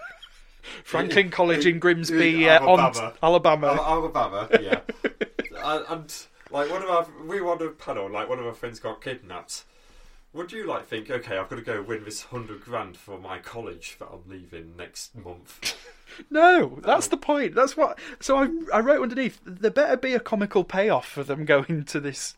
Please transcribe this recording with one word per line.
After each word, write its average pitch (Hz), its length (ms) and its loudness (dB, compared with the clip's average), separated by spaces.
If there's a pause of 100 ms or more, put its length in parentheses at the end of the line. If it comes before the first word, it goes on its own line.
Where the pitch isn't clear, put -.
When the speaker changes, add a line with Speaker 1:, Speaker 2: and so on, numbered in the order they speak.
(280)
Speaker 1:
<laughs> - 560 -20
Franklin 175 420 2
Speaker 2:
In, 175 40 -8
Speaker 1:
College 165 360 2
in 170 80 4
Speaker 2:
in, 165 60 -6
Speaker 1:
Grimsby, 165 640 4
Speaker 2:
in 160 60 8
Speaker 1:
uh, 160 160 10
on 180 140 8
Speaker 2:
Alabama. - 420 0
Speaker 1:
Alabama. 160 460 4
Speaker 2:
Al-, 151 160 2
Alabama, 160 720 -2
Speaker 1:
<laughs> - 60 6
Speaker 2:
yeah. - 200 -2 (800)
And, 151 280 -4
and, 160 260 -10 (360)
like, 147 200 -2
one 190 120 -4
of 190 80 -4
our, 170 160 2 (200)
we 190 140 -4
were 175 120 0
on 165 100 -2
a 160 80 -4
panel, 104 400 -8
like, 104 180 -6
one 123 100 -4
of 120 80 -8
our 117 80 -8
friends 113 260 -12
got 110 220 -8
kidnapped. 95 640 -12 (720)
Would 170 180 -12
you, 220 140 -10
like, 143 200 -6
think, 110 240 -10
"Okay, 113 280 -6
I've 95 100 -6
gotta 110 140 -12
go 110 200 -6
win 107 220 -8
this 107 200 -12
hundred 107 380 -14
grand 107 360 -10
for 98 200 -16
my 92 200 -14
college 104 600 -14
that - 140 -16
I'm 87 180 -20
leaving 85 460 -18
next - 400 -16
month"? 87 640 -12
Speaker 1:
<laughs> - 140 -20 (360)
No, 302 520 6
that's - 260 4
Speaker 2:
No. - 20 -8
Speaker 1:
the 330 80 0
point. 277 360 0
That's 262 220 2
what, 302 220 2 (200)
so 269 200 2
I, 269 100 4 (240)
I 208 80 4
wrote 269 220 4
underneath, 247 420 -4
"There 190 260 -2
better 262 260 2
be 254 180 -2
a 233 60 2
comical 202 440 0
payoff 190 420 0
for - 160 -8
them 143 220 -4
going 147 400 2
to - 160 -6
this, 143 380 -8